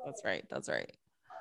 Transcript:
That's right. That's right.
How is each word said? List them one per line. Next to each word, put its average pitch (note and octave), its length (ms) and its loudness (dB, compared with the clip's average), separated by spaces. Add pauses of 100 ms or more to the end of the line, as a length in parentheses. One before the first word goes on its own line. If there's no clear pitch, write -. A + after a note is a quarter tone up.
That's - 200 -4
right. F#2+ 260 4
That's - 180 -2
right. G1+ 240 2 (480)